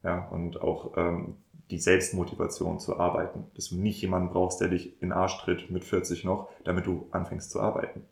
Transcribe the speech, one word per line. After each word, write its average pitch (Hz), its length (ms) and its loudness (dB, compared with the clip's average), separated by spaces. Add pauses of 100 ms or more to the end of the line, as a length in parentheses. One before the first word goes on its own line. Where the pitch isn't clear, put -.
Ja, 87 260 0
und 85 340 -4
auch, - 340 -2
ähm, 87 400 0 (340)
die 87 80 -2
Selbstmotivation 90 1000 2
zu - 180 -2
arbeiten, 87 460 0 (100)
dass - 140 -10
du 87 80 -4
nicht 101 240 0
jemanden 90 300 2
brauchst, 90 280 2
der 87 100 4
dich 87 340 0
in 90 60 -2
den - 40 0
Arsch 95 300 2
tritt - 280 0
mit 90 140 -2
vierzig 87 400 0
noch, 95 240 0 (160)
damit 90 220 0
du 90 240 -2
anfängst - 400 -4
zu - 100 -2
arbeiten. - 520 -2